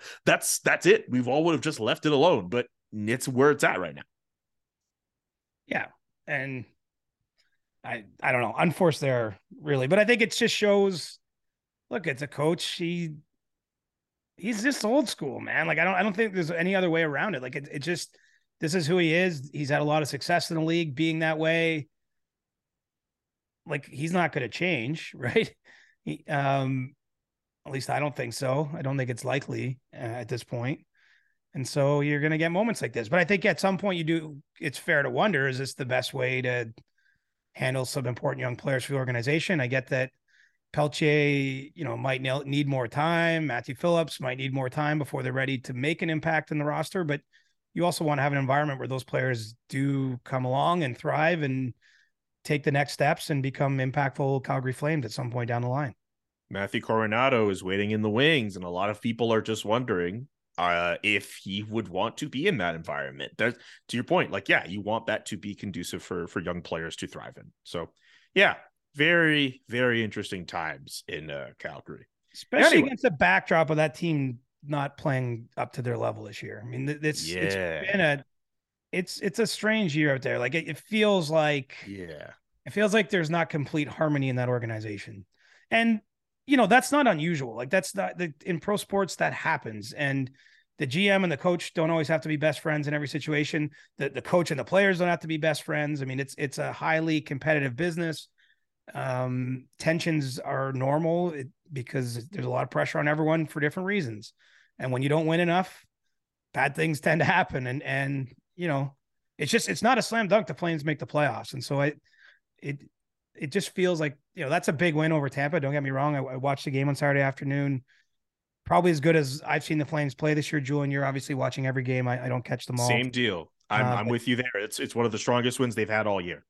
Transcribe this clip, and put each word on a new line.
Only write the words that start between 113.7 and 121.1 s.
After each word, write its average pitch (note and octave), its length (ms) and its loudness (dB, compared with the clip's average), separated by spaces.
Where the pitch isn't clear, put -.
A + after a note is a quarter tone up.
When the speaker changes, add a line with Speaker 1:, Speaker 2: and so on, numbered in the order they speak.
Speaker 2:
feels F3+ 260 2
like, D3 160 -2
you E3+ 100 -6
know, C3 60 -4
that's F3+ 180 2
a F#3+ 40 2
big D#3+ 220 2
win D#3 180 2
over C#3+ 160 2
Tampa. D3 320 0
Don't C3+ 120 0
get C#3+ 100 0
me C3+ 80 -2
wrong. C#3+ 240 0
I, C#3 60 0
I C3 160 -6
watched C3+ 280 0
the D3+ 60 -4
game C#3 180 2
on C#3+ 60 2
Saturday C#3 260 2
afternoon, C#3 640 -2
probably F3 260 4
as D3+ 100 2
good D#3+ 160 6
as C#3+ 300 0
I've D3+ 180 0
seen D#3 140 0
the D3+ 60 0
Flames D3 300 -2
play D3+ 200 0
this D3 180 0
year. D3+ 80 0
Julian, C#3 300 0
you're C#3 140 0
obviously C3+ 300 -4